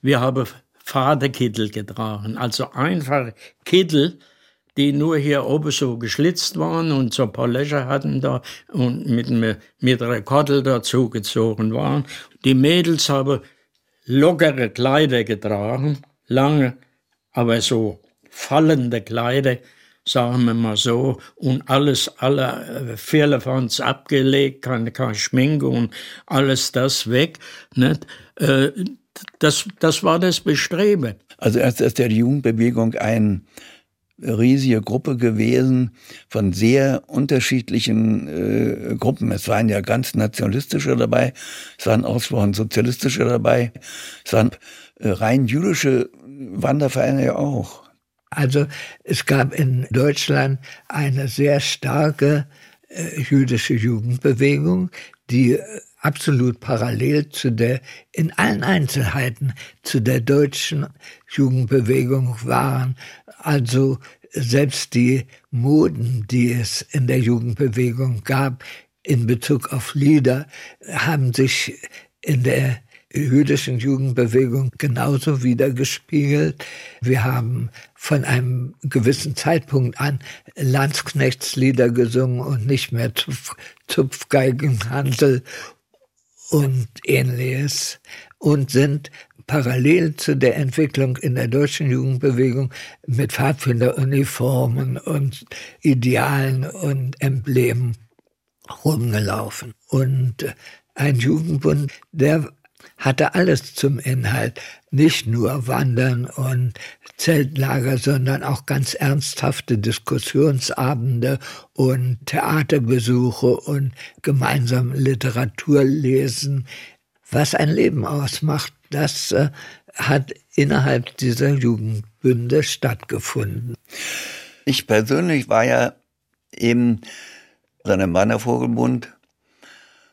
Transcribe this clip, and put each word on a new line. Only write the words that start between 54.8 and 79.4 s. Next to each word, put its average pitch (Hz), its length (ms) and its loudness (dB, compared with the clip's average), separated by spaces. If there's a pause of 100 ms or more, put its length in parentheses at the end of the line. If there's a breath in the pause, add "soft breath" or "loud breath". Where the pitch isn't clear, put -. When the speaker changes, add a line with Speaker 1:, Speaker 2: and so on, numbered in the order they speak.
Speaker 3:
die, 123 220 4
äh, - 280 -4 (200)
absolut 127 580 0
parallel 127 720 -2
zu - 240 -2
der, 117 280 0 (300 loud breath)
in 160 220 -2
allen 208 320 0
Einzelheiten 131 920 0 (300 loud breath)
zu - 160 0
der 123 200 2
deutschen 143 680 0 (420 loud breath)
Jugendbewegung 127 1120 2
waren. 127 540 0 (420 loud breath)
Also 135 640 0 (320 loud breath)
selbst 135 640 0
die 123 320 2 (260 soft breath)
Moden, 131 760 2
die 123 240 2
es 120 300 -4
in 131 240 -2
der 127 140 0
Jugendbewegung 120 1040 0
gab, 135 400 -2 (400 loud breath)
in 120 240 2
Bezug 123 440 -2
auf 131 220 -6
Lieder, 139 540 4 (400 loud breath)
haben 143 440 0
sich - 420 0 (460 loud breath)
in 135 220 0
der 131 360 0 (340 soft breath)
jüdischen 135 640 0
Jugendbewegung 127 960 0
genauso 131 640 0
widergespiegelt. 139 1200 0 (380 loud breath)
Wir 120 240 2
haben 120 460 -2 (240 loud breath)
von 139 300 -2
einem 123 580 -2
gewissen 135 540 0
Zeitpunkt 139 640 0